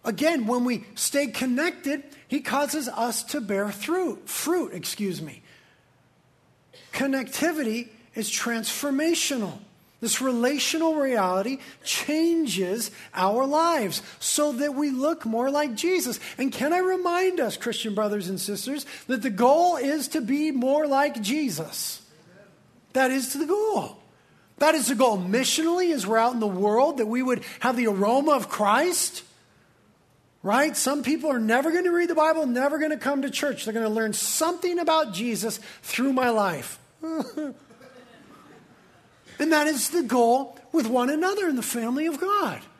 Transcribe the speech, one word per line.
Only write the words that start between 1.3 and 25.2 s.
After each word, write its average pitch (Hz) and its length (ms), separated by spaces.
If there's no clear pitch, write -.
he 285 120
causes 285 480
us 233 360
to 294 180
bear 202 300
through, 320 540
fruit, 320 480
excuse 180 480
me. 143 200
Connectivity 269 960
is 214 140
transformational. 269 1300
This 233 220
relational 277 760
reality 233 600
changes 277 1080
our 208 320
lives 294 560
so 294 320
that 269 240
we 285 160
look 294 340
more 233 240
like 285 240
Jesus. 339 460
And 254 140
can 294 200
I 359 80
remind 370 600
us, 220 180
Christian 220 380
brothers 208 340
and 185 100
sisters, 240 460
that 247 160
the 262 80
goal 294 460
is 277 320
to 311 120
be 294 300
more 269 340
like 277 360
Jesus? 202 840
That 262 180
is 262 220
the 294 120
goal. 392 520
That 311 140
is 277 140
the 254 80
goal 220 220
missionally 311 760